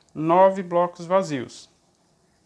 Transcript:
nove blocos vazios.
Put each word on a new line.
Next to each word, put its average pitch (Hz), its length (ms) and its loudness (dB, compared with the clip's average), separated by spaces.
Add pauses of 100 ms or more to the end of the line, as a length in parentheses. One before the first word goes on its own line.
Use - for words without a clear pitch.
(140)
nove 185 500 2
blocos 175 420 -4
vazios. 165 640 -4 (760)